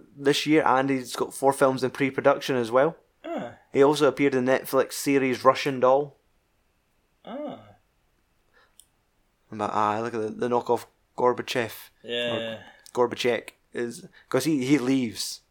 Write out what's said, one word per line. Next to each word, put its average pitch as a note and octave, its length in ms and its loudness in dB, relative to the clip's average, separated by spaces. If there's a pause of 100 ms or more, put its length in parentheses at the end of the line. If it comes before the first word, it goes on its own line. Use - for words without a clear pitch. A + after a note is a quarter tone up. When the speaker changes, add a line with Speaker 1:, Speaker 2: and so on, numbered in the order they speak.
(160)
Speaker 1:
this C#3+ 280 0
year, D3+ 220 4
and C3 240 2
he's B2+ 260 -4
got - 160 -2
four C3+ 200 2
films C3 320 2
in B2 80 0
pre-production C3+ 640 0
as A#2 160 -2
well. D3 240 2 (280)
Speaker 2:
Ah. A3 280 -10 (200)
Speaker 1:
He C3+ 120 4
also D3 240 4
appeared C#3 260 2
in B2+ 100 0
Netflix C3 500 0
series C3 500 0
Russian C3 340 2
Doll. C3+ 380 2 (1080)
Speaker 2:
Ah. A#3+ 360 -12 (1900)
Speaker 1:
But, G#2 200 -6
aye, G#2+ 280 0
look A#2 140 -6
at A2+ 60 -4
the, A2 100 -4
the A2+ 180 -6
knockoff A#2+ 380 0 (300)
Gorbachev. A#2+ 560 -2 (300)
Speaker 2:
Yeah. A#2 560 -6 (360)
Speaker 1:
Or B2 140 2
Gorbachek A2+ 420 -2 (220)
is, A#2+ 340 -8 (220)
'cause C3 160 0
he, D3 220 0
he C#3 120 6
leaves. B2 600 -2 (100)